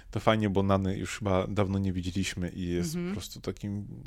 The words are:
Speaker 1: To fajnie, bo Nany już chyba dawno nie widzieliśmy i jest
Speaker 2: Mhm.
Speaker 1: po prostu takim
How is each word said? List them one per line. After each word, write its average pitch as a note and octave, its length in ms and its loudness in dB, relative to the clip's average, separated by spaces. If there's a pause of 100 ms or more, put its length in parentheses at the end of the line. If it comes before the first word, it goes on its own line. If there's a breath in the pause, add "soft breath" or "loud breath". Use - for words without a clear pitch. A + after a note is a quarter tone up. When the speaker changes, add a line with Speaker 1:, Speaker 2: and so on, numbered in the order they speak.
(100)
Speaker 1:
To G#2+ 100 -4
fajnie, A2 300 4
bo G2 120 4
Nany G2 360 4
już G2 200 -6
chyba G2 280 2
dawno G2 320 2
nie F#2+ 140 0
widzieliśmy F2+ 560 -2
i F2+ 200 -6
jest F2 260 0
Speaker 2:
Mhm. F3 200 -4
Speaker 1:
po - 60 -6
prostu - 200 -12
takim G2+ 460 -6 (200)